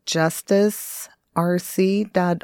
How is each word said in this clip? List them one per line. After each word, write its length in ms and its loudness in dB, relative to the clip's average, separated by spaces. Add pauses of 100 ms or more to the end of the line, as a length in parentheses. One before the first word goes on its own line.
Justice 1040 0 (300)
R 200 2
C 440 0
dot 400 0